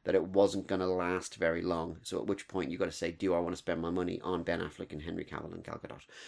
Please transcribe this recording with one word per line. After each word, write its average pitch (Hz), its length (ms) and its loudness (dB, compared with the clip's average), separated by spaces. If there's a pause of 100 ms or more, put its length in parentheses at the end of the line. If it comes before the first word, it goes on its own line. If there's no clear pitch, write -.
that 90 140 4
it 82 80 6
wasn't 95 420 4
gonna 92 220 2
last 90 480 0
very 82 260 2
long. 82 400 -2
So 95 160 -4
at - 80 -4
which 98 220 -2
point 90 240 -2
you 90 60 -4
gotta 90 120 0
say, 85 220 -4
"Do 90 200 2
I 85 60 4
wanna 87 180 0
spend 85 240 -2
my 85 100 -2
money 90 320 0
on 87 200 -2
Ben 85 180 0
Affleck - 320 -8
and 76 100 -8
Henry 85 220 -6
Cavill 78 300 -8
and 85 80 -12
Gal 80 160 -8
Gadot, - 240 -14 (260)